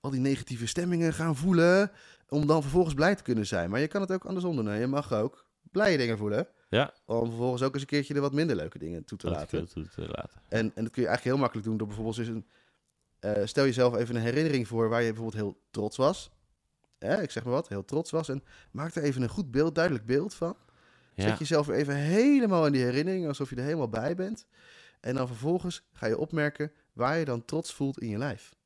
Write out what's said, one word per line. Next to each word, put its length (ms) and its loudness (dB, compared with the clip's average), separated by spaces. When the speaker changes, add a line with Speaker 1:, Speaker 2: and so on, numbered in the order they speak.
Speaker 1:
al 100 -4
die 100 0
negatieve 460 -2
stemmingen 460 0
gaan 240 0
voelen, 540 6
om 180 0
dan 160 6
vervolgens 320 2
blij 200 4
te 80 -8
kunnen 240 0
zijn." 240 0
Maar 100 0
je 80 0
kan 120 -2
het 120 -2
ook 120 -4
andersom 320 -2
doen, 100 0
hè. 120 -2
Je 80 0
mag 260 -2
ook 340 -2
blije 260 4
dingen 200 0
voelen, 300 -2
Speaker 2:
Ja. 240 2
Speaker 1:
om 220 0
vervolgens 340 -2
ook 100 0
eens 100 -4
een 60 -12
keertje 260 -2
de 60 2
wat 120 0
minder 240 2
leuke 220 -6
dingen 260 -8
toe 140 -12
te 80 -8
Speaker 2:
Toe 100 0
Speaker 1:
laten. 320 -6
Speaker 2:
toe 200 -10
te 120 -12
laten. 480 -10
Speaker 1:
En, 260 0
en 100 -6
dat 80 -8
kun 100 -2
je 60 2
eigenlijk 160 0
heel 140 2
makkelijk 280 -2
doen 100 -2
door 100 -2
bijvoorbeeld 320 -6
eens 100 -4
een, 180 -8
eh, 260 0
stel 180 2
jezelf 320 4
even 200 -2
een 60 0
herinnering 460 0
voor 200 0
waar 140 2
je 100 2
bijvoorbeeld 300 -6
heel 180 -6
trots 260 -4
was. 340 0
Hè, 240 -2
ik 80 -6
zeg 140 -8
maar 80 -2
wat, 160 -2
heel 160 -6
trots 260 -4
was. 180 -4
En 160 -4
maak 220 -8
er 80 -4
even 200 0
een 60 0
goed 220 -4
beeld, 240 2
duidelijk 320 0
beeld 280 0
van. 220 -6
Speaker 2:
Ja. 140 -4
Speaker 1:
Zet 100 0
jezelf 300 2
er 60 0
even 220 0
helemaal 680 4
in 60 4
die 100 4
herinnering, 460 0
alsof 220 -4
je 60 -8
er 60 -4
helemaal 260 -2
bij 260 -2
bent. 320 -8
En 140 -4
dan 120 -2
vervolgens 560 -4
ga 140 -8
je 120 0
opmerken 540 -2
waar 260 0
je 60 -2
dan 200 -4
trots 300 -6
voelt 260 -4
in 80 -6
je 100 -4
lijf. 360 -8